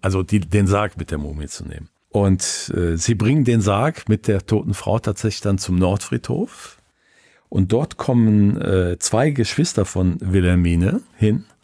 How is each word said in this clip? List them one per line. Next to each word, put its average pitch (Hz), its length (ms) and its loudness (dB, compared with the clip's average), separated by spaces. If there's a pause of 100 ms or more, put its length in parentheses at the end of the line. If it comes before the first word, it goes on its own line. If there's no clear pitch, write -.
also 95 220 -2
die, 101 160 0
den 98 260 0
Sarg 101 320 0
mit 82 140 -8
der 80 60 -4
Mumie 73 300 -8
zu - 180 -14
nehmen. 76 240 -14 (200)
Und, - 640 0
äh, 85 220 0
sie 110 200 0
bringen 127 280 2
den 117 180 4
Sarg 107 480 -2
mit 107 180 0
der 98 180 0
toten 104 280 0
Frau - 240 -2
tatsächlich 107 440 -4
dann 101 160 0
zum 92 180 -4
Nordfriedhof. 98 1040 -2 (720)
Und 95 220 0
dort 131 260 -2
kommen, 107 600 2
äh, 90 380 0
zwei 131 320 0
Geschwister 139 560 0
von 90 340 0
Wilhelmine 90 840 2 (140)
hin 110 300 0 (180)